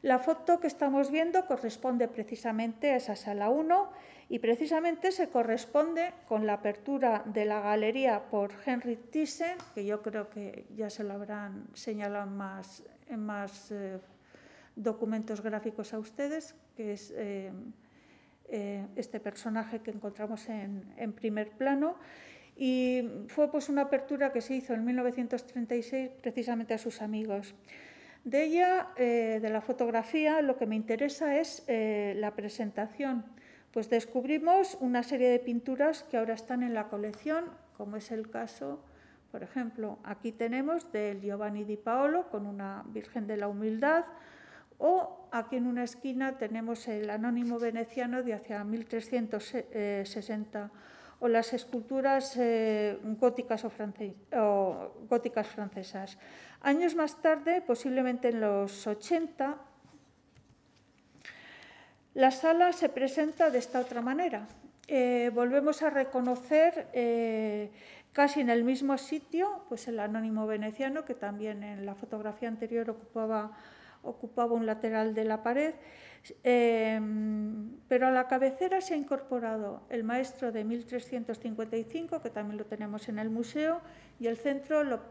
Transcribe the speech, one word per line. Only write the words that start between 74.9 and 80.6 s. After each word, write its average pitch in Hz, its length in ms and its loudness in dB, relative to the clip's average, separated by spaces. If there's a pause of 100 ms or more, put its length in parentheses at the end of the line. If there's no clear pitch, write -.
de 220 100 0
la 220 180 0
pared, 285 320 2 (680)
eh, 226 560 4 (880)
pero 254 180 6
a 262 40 8
la 254 180 4
cabecera 269 520 2
se 359 140 -2
ha - 20 2
incorporado 233 920 -2
el 226 160 -2
maestro 247 480 -2
de 214 100 -2